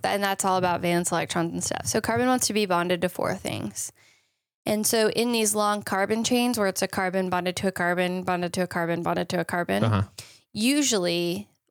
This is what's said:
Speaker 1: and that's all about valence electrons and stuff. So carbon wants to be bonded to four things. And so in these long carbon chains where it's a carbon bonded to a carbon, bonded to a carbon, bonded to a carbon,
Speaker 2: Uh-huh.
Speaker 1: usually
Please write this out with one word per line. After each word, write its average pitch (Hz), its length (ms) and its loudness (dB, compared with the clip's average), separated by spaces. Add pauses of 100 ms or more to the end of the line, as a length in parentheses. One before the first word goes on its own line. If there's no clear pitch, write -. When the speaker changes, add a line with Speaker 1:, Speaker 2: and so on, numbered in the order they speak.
Speaker 1:
and 202 180 0
that's 196 220 -2
all 185 120 2
about 180 240 0
valence 175 300 0
electrons 170 420 0
and 175 120 -4
stuff. - 220 -4
So 226 140 0
carbon 233 280 0
wants 254 180 2
to 214 60 0
be 214 140 2
bonded 180 360 2
to 180 60 2
four - 260 -2
things. - 580 -8 (720)
And 214 220 0
so 220 240 4
in 240 220 0
these 214 220 2
long 208 280 0
carbon 208 420 0
chains 240 340 2
where 202 100 2
it's 185 140 -2
a 190 60 -2
carbon 185 420 0
bonded 180 260 0
to 196 120 0
a 185 40 -2
carbon, 180 500 0
bonded 180 320 -2
to 185 80 0
a 175 40 0
carbon, 170 360 -2
bonded 175 280 -2
to 175 100 -2
a 170 40 0
carbon, 190 400 -2
Speaker 2:
Uh-huh. 104 180 2 (500)
Speaker 1:
usually 208 960 0 (220)